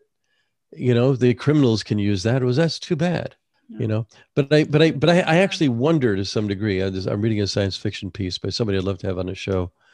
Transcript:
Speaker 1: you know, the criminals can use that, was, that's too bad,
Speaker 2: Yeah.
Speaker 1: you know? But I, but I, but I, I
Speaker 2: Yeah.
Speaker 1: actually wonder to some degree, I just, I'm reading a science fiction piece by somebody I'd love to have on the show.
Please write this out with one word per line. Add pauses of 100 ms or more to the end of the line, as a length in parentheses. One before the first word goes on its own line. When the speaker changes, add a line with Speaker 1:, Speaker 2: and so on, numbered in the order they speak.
(720)
Speaker 1:
you
know,
the
criminals
can
use
that,
was,
that's
too
bad, (340)
Speaker 2:
Yeah.
Speaker 1:
you
know? (280)
But
I,
but
I,
but
I,
I
Speaker 2:
Yeah.
Speaker 1:
actually
wonder
to
some
degree,
I
just,
I'm
reading
a
science
fiction
piece
by
somebody
I'd
love
to
have
on
the
show. (220)